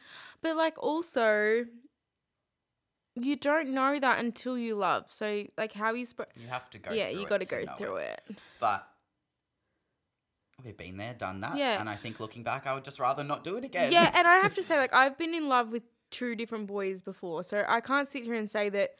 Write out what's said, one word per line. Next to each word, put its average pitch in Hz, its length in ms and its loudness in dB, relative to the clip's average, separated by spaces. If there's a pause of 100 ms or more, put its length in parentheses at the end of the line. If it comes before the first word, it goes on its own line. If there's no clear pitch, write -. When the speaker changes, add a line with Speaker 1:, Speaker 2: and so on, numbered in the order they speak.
(420)
Speaker 1:
but, 320 160 0
like, 320 240 0
also, 233 840 2 (1500)
you 262 220 -2
don't 294 340 0
know 269 300 0
that 254 180 2
until 240 400 -4
you 233 180 -4
love. 170 360 0
So, 208 340 -4 (140)
like, 214 140 -4
how 214 200 -2
you 247 160 -6
sp- - 260 -12
Speaker 2:
You 117 120 -18
have 127 240 -8
to - 80 -18
go - 120 -12
Speaker 1:
Yeah, 214 200 -2
Speaker 2:
through 156 80 -6
Speaker 1:
you 202 80 -6
Speaker 2:
it - 20 -10
Speaker 1:
gotta 190 160 0
Speaker 2:
to - 60 -10
Speaker 1:
go 107 120 -4
Speaker 2:
know 65 140 -8
Speaker 1:
through 98 200 -6
Speaker 2:
it. 64 320 -6
Speaker 1:
it. 101 80 -16 (220)
Speaker 2:
But 104 280 0 (1800)
we've 107 100 -14
been 90 220 -14
there, 113 160 -8
done 98 280 -6
that. 113 140 -6
Speaker 1:
Yeah. 254 240 0
Speaker 2:
And 110 80 -6
I 104 100 -6
think 113 220 -12
looking 113 220 -10
back, 117 240 -6
I 135 80 -2
would 135 100 -6
just 139 160 -14
rather 135 240 0
not 143 200 -6
do 180 140 -6
it 247 60 -8
again. 247 280 0
Speaker 1:
Yeah, 339 240 10
and 349 120 8
I 349 100 12
have 392 180 4
Speaker 2:
<laughs> - 0 -
Speaker 1:
to 381 80 -2
say, 330 140 2
like, 262 140 4
I've 262 280 6
been 330 160 -2
in 320 120 -2
love 247 220 4
with 226 140 -4 (260)
two 240 260 -4
different 220 300 -6
boys 196 380 -4
before, 180 400 -6
so 208 240 0
I 233 120 4
can't 269 280 0
sit 277 160 -8
here 233 100 -6
and 214 160 -4
say 208 200 -2
that 196 300 0